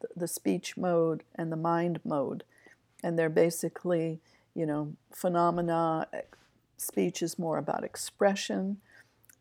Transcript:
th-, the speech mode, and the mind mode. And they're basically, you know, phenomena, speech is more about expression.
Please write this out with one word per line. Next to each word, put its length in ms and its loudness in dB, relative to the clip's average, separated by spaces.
th-, 160 -10
the 120 -4
speech 480 -4
mode, 460 2
and 180 -4
the 40 -4
mind 480 0
mode. 400 -2
And 160 -2
they're 100 4
basically, 920 2
you 100 -2
know, 300 -2
phenomena, 960 2
speech 400 -2
is 160 -4
more 200 -2
about 260 -4
expression. 960 0